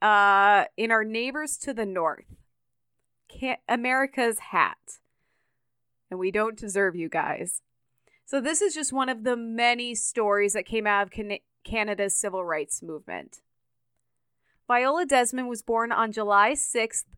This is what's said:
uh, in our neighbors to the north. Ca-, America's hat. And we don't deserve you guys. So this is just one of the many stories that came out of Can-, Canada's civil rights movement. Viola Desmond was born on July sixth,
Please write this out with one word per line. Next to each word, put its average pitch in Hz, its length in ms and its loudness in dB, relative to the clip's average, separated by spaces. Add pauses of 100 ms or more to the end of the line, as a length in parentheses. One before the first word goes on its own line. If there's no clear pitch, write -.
uh, 202 640 6 (120)
in 226 120 -2
our 220 140 4
neighbors 254 540 -4
to 277 160 -8
the 220 120 -4
north. 175 480 -2 (960)
Ca-, 262 380 -6
America's 247 720 0
hat. - 600 -2 (1120)
And 185 100 -8
we 185 120 -2
don't 214 260 -2
deserve 196 380 0
you 165 140 -6
guys. 156 520 -4 (640)
So 277 140 -2
this 311 220 -2
is 370 140 0
just 302 180 -6
one 262 160 0
of 226 140 -6
the 247 120 0
many 240 600 0
stories 202 580 0
that 196 120 -4
came 220 200 -4
out 202 180 2
of 190 80 -6
Can-, 202 280 -8 (240)
Canada's 208 520 -2
civil 190 300 -4
rights 156 380 -4
movement. 151 580 -12 (1300)
Viola 262 380 2
Desmond 254 440 2
was 233 140 -10
born 226 280 0
on 220 200 0
July 208 420 4
sixth, - 520 -4 (120)